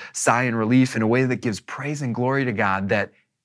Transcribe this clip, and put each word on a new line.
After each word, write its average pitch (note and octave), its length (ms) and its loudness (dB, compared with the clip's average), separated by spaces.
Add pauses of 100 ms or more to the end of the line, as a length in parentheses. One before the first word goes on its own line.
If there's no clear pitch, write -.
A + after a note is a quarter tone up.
(120)
sigh B2 320 2
in A#2+ 120 -2
relief B2+ 420 4
in A#2 40 0
a A2 60 2
way B2 160 4
that B2+ 140 0
gives A2+ 240 -4
praise C#3+ 400 -8
and B2 120 -4
glory B2+ 300 -2
to B2 80 -2
God G2 380 0
that G#2 240 -2 (320)